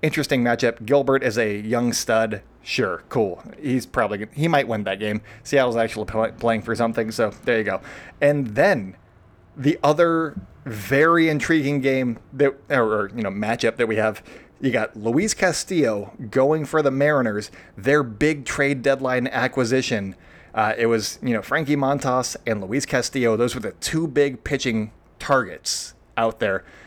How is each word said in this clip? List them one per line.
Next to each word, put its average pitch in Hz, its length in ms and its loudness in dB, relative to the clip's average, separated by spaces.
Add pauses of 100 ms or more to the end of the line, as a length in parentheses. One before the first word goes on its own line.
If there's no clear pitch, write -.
Interesting 147 420 0
matchup. 117 420 0
Gilbert 135 380 4
is 113 160 0
a 104 200 0
young 117 320 0
stud. 110 520 0 (180)
Sure, 92 480 -4
cool. 98 340 -2 (160)
He's 131 280 -2
probably 104 320 0
gonna, 107 140 -10
he 147 140 0
might 143 200 2
win 107 160 -2
that 98 160 -4
game. 107 220 -4 (220)
Seattle's 127 320 2
actually 110 300 -2
pl-, 110 280 -2
playing 113 280 -2
for 113 140 -4
something, 113 340 -2
so 110 220 -2 (140)
there 120 120 2
you 110 60 0
go. 98 180 -4 (400)
And 143 280 2
then 113 460 2 (600)
the 147 240 0
other 160 580 2 (260)
very 139 640 4
intriguing 147 520 0
game 131 380 0 (140)
that, 139 200 2 (160)
or, 135 140 4
or, 107 320 0
you 117 80 -4
know, 98 80 -2
matchup 110 460 -2
that 120 100 2
we 110 80 -2
have, 107 280 0 (360)
you 135 100 0
got 113 260 -2
Luis 120 380 0
Castillo 139 800 -2 (160)
going 143 360 2
for 156 180 0
the 139 80 2
Mariners, 131 580 0 (260)
their 139 280 2
big 135 420 -2
trade 139 380 -2
deadline 127 440 0
acquisition. 123 880 0 (380)
Uh, 110 240 0
it 117 80 2
was, 113 380 0
you 120 100 0
know, 107 80 -2
Frankie 147 340 -2
Montas 135 600 0 (100)
and 107 160 -2
Luis 110 240 -4
Castillo. 123 500 0
Those 120 200 0
were 127 60 -8
the 101 100 -8
two - 360 -4
big 139 360 0
pitching 110 480 -2 (260)
targets - 800 -2 (200)
out 113 240 0
there. 95 240 0 (240)